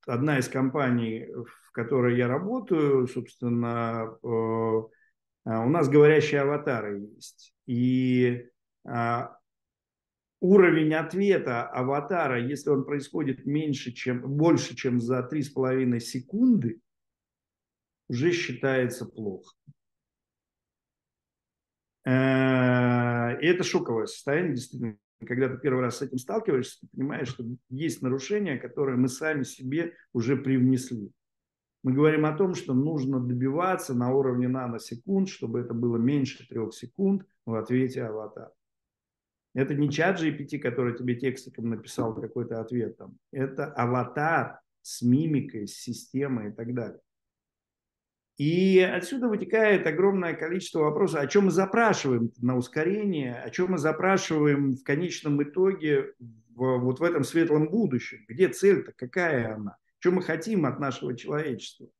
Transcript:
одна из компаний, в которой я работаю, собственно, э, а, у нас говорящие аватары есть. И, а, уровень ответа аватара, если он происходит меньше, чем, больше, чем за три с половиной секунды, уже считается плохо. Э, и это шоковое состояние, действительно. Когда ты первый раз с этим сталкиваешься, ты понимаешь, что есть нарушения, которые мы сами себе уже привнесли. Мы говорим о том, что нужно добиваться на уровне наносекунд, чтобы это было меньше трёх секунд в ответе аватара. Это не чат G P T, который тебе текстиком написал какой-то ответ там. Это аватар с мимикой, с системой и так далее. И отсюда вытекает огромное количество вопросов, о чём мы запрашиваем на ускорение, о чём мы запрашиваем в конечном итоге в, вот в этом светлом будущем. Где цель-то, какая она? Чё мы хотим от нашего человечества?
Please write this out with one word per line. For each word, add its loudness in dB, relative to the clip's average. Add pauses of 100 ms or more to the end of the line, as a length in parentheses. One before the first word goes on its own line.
одна 0
из 0
компаний, -2
в -16
которой 0
я 2
работаю, 0
собственно, -4
э, 0 (640)
а, 0
у 2
нас 4
говорящие 6
аватары -2 (160)
есть. -20 (140)
И, 2 (400)
а, -4 (1040)
уровень 6
ответа 0
аватара, -2
если -4
он 2
происходит -6
меньше, -4
чем, -4
больше, 2
чем 0
за 0
три -4
с -8
половиной 0
секунды, 0 (1300)
уже 0
считается 0
плохо. -10 (2500)
Э, 2
и 0
это 2
шоковое -2
состояние, -2
действительно. -8 (300)
Когда 0
ты -6
первый 0
раз -2
с -6
этим -6
сталкиваешься, -4
ты -20
понимаешь, -6
что -10 (260)
есть -6
нарушения, -2
которые -2
мы 4
сами -2
себе -6 (180)
уже 0
привнесли. 0 (720)
Мы 0
говорим 4
о 0
том, 2
что -4
нужно 0
добиваться -2
на 0
уровне 2
наносекунд, -2
чтобы -6
это -6
было 0
меньше 0
трёх -6
секунд -2 (200)
в -4
ответе -2
аватара. -10 (1000)
Это 0
не 2
чат 2
G 0
P -8
T, -8
который -2
тебе -2
текстиком -6
написал -4
какой-то -6
ответ -4
там. -20 (160)
Это -6
аватар -2 (220)
с -14
мимикой, 0
с -16
системой -6
и -10
так -8
далее. -8 (1400)
И 4
отсюда 0
вытекает 2
огромное 2
количество -4
вопросов, 2
о 0
чём 6
мы 6
запрашиваем 2
на 2
ускорение, -2
о -10
чём 0
мы 0
запрашиваем 2
в -6
конечном 0
итоге 0
в, -4
вот 0
в -4
этом 2
светлом 2
будущем. -2
Где 2
цель-то, 2
какая -2
она? -8 (280)
Чё 4
мы 2
хотим 0
от -2
нашего -4
человечества? -8 (140)